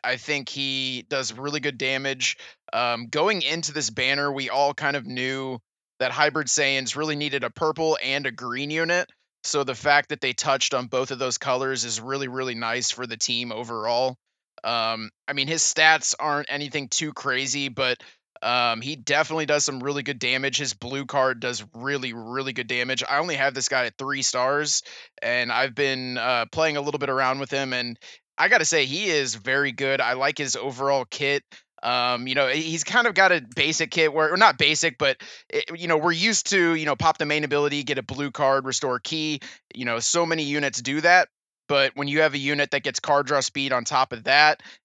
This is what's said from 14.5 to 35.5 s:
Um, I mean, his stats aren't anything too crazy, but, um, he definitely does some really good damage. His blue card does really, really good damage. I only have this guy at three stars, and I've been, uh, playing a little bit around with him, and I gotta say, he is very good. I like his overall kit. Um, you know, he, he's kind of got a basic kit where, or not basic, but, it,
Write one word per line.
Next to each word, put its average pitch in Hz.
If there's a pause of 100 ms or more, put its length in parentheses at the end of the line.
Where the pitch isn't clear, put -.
Um, 113 (160)
I 139
mean, 139
his 160
stats 156
aren't 147
anything 143
too 151
crazy, 135
but, 127 (400)
um, 120
he 143
definitely 147
does 147
some 131
really 143
good 135
damage. 131
His 139
blue 135
card 131
does 120 (120)
really, 127
really 123
good 120
damage. 123
I 143
only 165
have 139
this 135
guy 127
at 113
three 139
stars, 143 (400)
and 120
I've 123
been, 127
uh, 120
playing 160
a 143
little 147
bit 135
around 131
with 139
him, 135
and 120 (400)
I 165
gotta 196
say, 147
he 180
is 135
very 131
good. 135
I 123
like 139
his 139
overall 131
kit. 143 (400)
Um, 123
you 131
know, 135
he, 147
he's 160
kind 233
of 214
got 190
a 156 (100)
basic 151
kit 156
where, 156
or 185
not 208
basic, 151
but, 139 (280)
it, 139 (140)